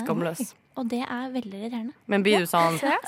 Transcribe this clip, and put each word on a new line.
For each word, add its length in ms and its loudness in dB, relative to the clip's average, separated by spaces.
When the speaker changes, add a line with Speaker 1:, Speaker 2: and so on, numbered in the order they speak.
Speaker 1:
skamløse. 480 -2
Speaker 2:
Og 120 -4
det 140 -2
er 300 -6
veldig 260 -6
irriterende. 340 -6
Speaker 1:
Men 160 2
blir 140 6
du 80 4
Speaker 3:
Ja, 80 0
Speaker 1:
sånn, 260 4
Speaker 3:
se. 140 2